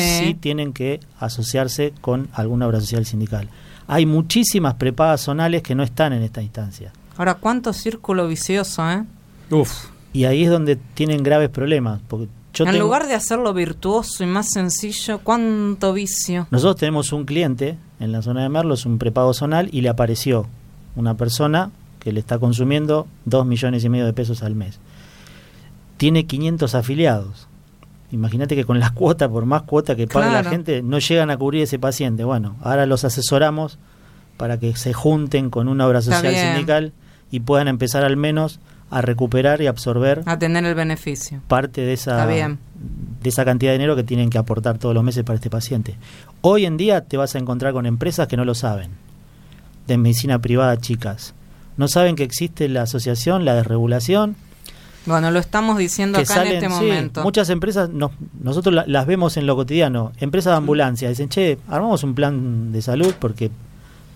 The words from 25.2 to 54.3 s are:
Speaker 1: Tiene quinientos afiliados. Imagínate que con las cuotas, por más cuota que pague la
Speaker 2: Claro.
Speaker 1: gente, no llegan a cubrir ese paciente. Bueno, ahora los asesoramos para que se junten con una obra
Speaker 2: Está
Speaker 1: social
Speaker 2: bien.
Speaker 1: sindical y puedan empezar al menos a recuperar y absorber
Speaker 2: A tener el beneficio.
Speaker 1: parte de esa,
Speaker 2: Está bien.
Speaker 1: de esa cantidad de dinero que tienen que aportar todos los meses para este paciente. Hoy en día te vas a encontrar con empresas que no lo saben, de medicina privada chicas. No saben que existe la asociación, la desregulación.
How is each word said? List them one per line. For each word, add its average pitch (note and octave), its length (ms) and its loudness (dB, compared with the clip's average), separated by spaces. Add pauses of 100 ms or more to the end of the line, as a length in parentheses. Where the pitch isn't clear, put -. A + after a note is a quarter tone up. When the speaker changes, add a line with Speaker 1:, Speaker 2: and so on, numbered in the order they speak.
Speaker 1:
Tiene D#3+ 300 4
quinientos D#3 480 -2
afiliados. B2 720 0 (640)
Imagínate A#2+ 460 -2
que C3+ 80 0
con B2 140 2
las A#2+ 140 2
cuotas, D#3+ 360 2
por A2+ 180 -2
más D3 160 2
cuota D3 340 0
que A2+ 100 0
pague C#3 200 2
la A3+ 160 2
Speaker 2:
Claro. F3 80 -4
Speaker 1:
gente, D#3+ 320 -2
no B2+ 160 0
llegan D#3+ 320 2
a C#3 60 -2
cubrir C#3 260 0
ese C3+ 160 -2
paciente. B2+ 460 -2
Bueno, A2+ 380 -2
ahora C3+ 240 2
los C3 180 2
asesoramos D3 760 0 (580)
para A#2 220 -2
que A#2 180 -2
se B2+ 160 -2
junten C#3+ 580 0
con A#2 180 0
una C3+ 180 2
obra B2 140 4
Speaker 2:
Está A#2+ 160 2
Speaker 1:
social - 160 2
Speaker 2:
bien. F3 220 2
Speaker 1:
sindical D#3 380 0 (380)
y B2+ 100 -4
puedan C#3+ 280 2
empezar B2+ 360 0
al C#3 120 2
menos D#3 440 0 (300)
a C3 100 0
recuperar B2+ 600 2
y D3 40 2
absorber B2 600 0
Speaker 2:
A E3+ 120 -2
tener E3 260 0
el E3+ 100 0
beneficio. D#3 720 -4
Speaker 1:
parte B2+ 320 0
de B2+ 140 0
esa, B2+ 260 -4
Speaker 2:
Está A2 60 2
bien. D3+ 320 0 (640)
Speaker 1:
de B2+ 60 -2
esa B2+ 160 0
cantidad B2+ 280 4
de C3 60 2
dinero C#3+ 180 2
que B2 80 0
tienen A#2+ 260 2
que A#2 80 2
aportar A2+ 400 0
todos A#2 160 0
los A2+ 80 4
meses A#2+ 220 0
para A#2 120 0
este A2+ 140 -4
paciente. A2 460 -4 (460)
Hoy G3 240 6
en D#3+ 100 -2
día F#3+ 280 2
te - 120 -6
vas C#3 180 0
a C#3+ 40 -4
encontrar B2+ 340 -2
con B2+ 140 -2
empresas C#3+ 420 0
que C3 80 -2
no B2 80 2
lo A#2+ 100 0
saben, G#2 360 -4 (1000)
de B2 100 2
medicina A#2 420 4
privada A#2+ 360 2
chicas. A#2 580 -6 (420)
No C#3 120 2
saben F3 260 4
que D3 80 -2
existe D3+ 460 -2
la B2+ 140 0
asociación, B2 600 0
la C3 100 4
desregulación. A#2+ 840 2 (720)